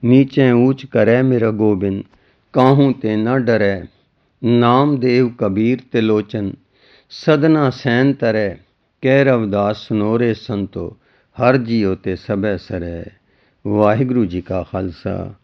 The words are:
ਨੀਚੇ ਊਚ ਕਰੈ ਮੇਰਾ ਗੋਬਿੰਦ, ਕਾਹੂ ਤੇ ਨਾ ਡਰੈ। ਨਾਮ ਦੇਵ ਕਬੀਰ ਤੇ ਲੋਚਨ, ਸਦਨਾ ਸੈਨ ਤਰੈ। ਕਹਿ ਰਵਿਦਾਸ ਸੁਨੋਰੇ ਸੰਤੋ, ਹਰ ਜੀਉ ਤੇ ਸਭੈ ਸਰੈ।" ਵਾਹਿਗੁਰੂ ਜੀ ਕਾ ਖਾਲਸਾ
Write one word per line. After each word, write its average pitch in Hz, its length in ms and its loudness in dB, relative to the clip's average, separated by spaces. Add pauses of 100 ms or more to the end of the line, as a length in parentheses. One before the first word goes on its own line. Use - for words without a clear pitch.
ਨੀਚੇ 135 460 4
ਊਚ 127 360 2
ਕਰੈ 117 360 2
ਮੇਰਾ 120 280 0
ਗੋਬਿੰਦ, 101 520 -2 (500)
ਕਾਹੂ 135 400 4
ਤੇ 107 240 -4
ਨਾ 117 220 0
ਡਰੈ। 104 460 0 (600)
ਨਾਮ 120 560 2
ਦੇਵ 123 280 2 (100)
ਕਬੀਰ 110 400 0 (140)
ਤੇ 117 80 0
ਲੋਚਨ, 107 520 -2 (580)
ਸਦਨਾ 151 600 0
ਸੈਨ 127 420 0
ਤਰੈ। 107 440 -2 (460)
ਕਹਿ 135 220 2
ਰਵਿਦਾਸ 107 520 0
ਸੁਨੋਰੇ 113 580 -2
ਸੰਤੋ, 98 640 -8 (440)
ਹਰ 123 160 2
ਜੀਉ 113 380 -2
ਤੇ 92 220 -8
ਸਭੈ 101 400 -4
ਸਰੈ।" 85 480 -10 (600)
ਵਾਹਿਗੁਰੂ 110 580 0
ਜੀ 90 160 -6
ਕਾ 92 220 -8 (100)
ਖਾਲਸਾ 95 720 -8